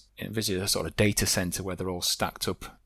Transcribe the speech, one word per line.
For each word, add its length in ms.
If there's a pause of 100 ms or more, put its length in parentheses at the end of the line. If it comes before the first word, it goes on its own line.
(200)
envisage 420
a 60
sort 180
of 100
data 300
center 380
where 120
they're 140
all 120
stacked 460
up 380